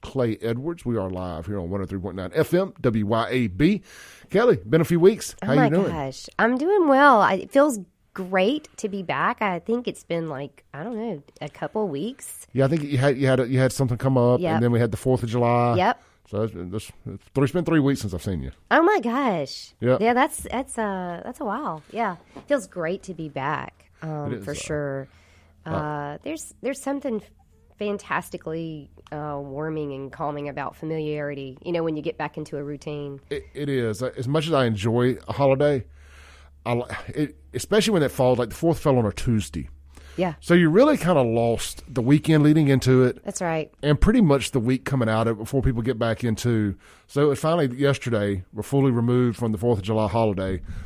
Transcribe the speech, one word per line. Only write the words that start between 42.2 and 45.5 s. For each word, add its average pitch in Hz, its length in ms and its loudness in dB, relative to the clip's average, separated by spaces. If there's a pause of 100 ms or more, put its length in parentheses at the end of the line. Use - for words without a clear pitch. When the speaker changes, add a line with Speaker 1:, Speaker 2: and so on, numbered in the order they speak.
Speaker 1:
leading 151 260 6
into 131 360 6
it. - 200 0
Speaker 2:
That's - 160 -8
right. 160 400 -4
Speaker 1:
And 143 180 2
pretty 240 220 4
much 139 300 4
the 135 100 0
week 127 240 0
coming 127 240 0
out 110 200 2
of 113 100 -2
it - 0 -
before 117 240 -2